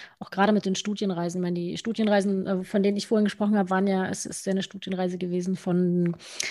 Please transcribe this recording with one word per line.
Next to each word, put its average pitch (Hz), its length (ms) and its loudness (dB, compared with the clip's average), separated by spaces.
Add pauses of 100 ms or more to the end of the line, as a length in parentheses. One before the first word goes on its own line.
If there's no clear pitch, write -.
(180)
auch - 140 -14
gerade 202 200 4
mit 208 120 2
den 190 100 0
Studienreisen, 185 640 -2
ich - 20 0
meine, 175 120 0
die 175 240 -4
Studienreisen, 202 720 2
äh, 185 160 -2
von 196 180 0
denen 202 140 2
ich 196 100 -4
vorhin 214 200 4
gesprochen 208 300 0
habe, 190 140 2
waren 190 160 2
ja, 190 220 2
es - 180 -6
ist - 180 -10
ja 190 60 -2
eine 190 140 0
Studienreise 185 540 -4
gewesen 180 360 -2
von, 175 640 2 (340)